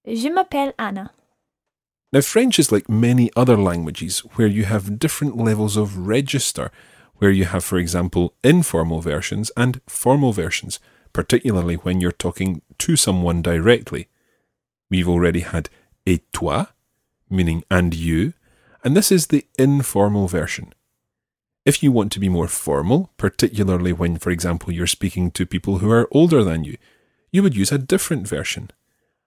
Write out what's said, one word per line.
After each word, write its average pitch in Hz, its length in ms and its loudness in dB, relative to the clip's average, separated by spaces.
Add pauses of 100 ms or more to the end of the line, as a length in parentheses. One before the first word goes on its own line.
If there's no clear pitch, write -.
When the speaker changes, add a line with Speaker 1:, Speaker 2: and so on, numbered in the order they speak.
Speaker 1:
"Je 233 240 -4
m'appelle 311 500 -2
Anna." 196 340 -8 (1000)
Speaker 2:
Now, 139 80 6
French 233 380 2
is - 140 2
like 104 180 0
many 120 440 4
other 123 220 6
languages 87 640 -2 (140)
where 110 120 4
you 104 160 0
have 101 340 -4
different 147 400 -4
levels 107 380 0
of 98 300 -4
register, 135 640 -2 (500)
where 101 120 6
you 95 140 4
have, 87 180 -4
for 92 140 -2
example, 87 540 -2 (120)
informal 85 560 2
versions 87 560 -6
and 123 320 -2
formal 131 440 0
versions, 90 460 -6 (340)
particularly 87 640 0
when 90 260 -2
you're 90 120 0
talking 92 500 -6 (160)
to - 160 0
someone 87 480 0
directly. 85 640 0 (840)
We've 90 200 0
already 87 320 2
had 82 280 -6 (380)
"Et 90 160 0 (100)
toi?", 85 340 -2 (600)
meaning 85 400 0
"and 87 240 2
you?", 82 420 -2 (500)
and 135 120 2
this 208 140 2
is 180 160 4
the - 180 0 (140)
informal 104 720 2
version. - 440 -6 (960)
If - 160 2
you 147 80 6
want 107 220 2
to 98 80 -8
be 98 80 2
more 87 180 2
formal, 87 720 0
particularly 95 760 0
when, 85 240 -2
for 90 140 -6
example, 87 420 -4
you're 87 140 -4
speaking 90 460 -2
to 95 120 -4
people 92 340 -2
who 107 120 0
are 117 220 4
older 156 320 4
than 82 180 -2
you, 73 140 -10 (560)
you 190 100 4
would 165 140 2
use 98 160 0
a 143 60 0
different 131 500 -2
version. - 420 -8 (560)